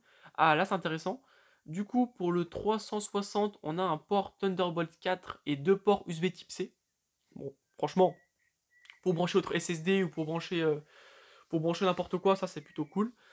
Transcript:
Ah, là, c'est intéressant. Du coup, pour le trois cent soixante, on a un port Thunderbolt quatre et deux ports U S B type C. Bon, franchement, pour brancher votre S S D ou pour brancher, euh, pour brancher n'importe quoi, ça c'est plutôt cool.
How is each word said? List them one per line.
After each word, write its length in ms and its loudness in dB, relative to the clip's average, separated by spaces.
Ah, 200 6
là, 80 4
c'est 120 -2
intéressant. 460 -4
Du 180 -6
coup, 240 0
pour 240 -4
le 140 0
trois 340 -2
cent 220 -6
soixante, 600 -2
on 160 -4
a 60 0
un 140 0
port 400 -2
Thunderbolt 640 -2
quatre 440 -4
et 120 -2
deux 200 4
ports 300 2
U 40 -6
S 100 -6
B 100 2
type 200 -16
C. 220 -8
Bon, 180 -12
franchement, 380 4
pour 100 2
brancher 240 2
votre 160 0
S 160 -2
S 140 -4
D 200 4
ou 60 -2
pour 160 -4
brancher, 360 -4
euh, 180 2
pour 100 0
brancher 260 0
n'importe 320 0
quoi, 200 4
ça 100 -4
c'est 140 -10
plutôt 240 -6
cool. 260 -2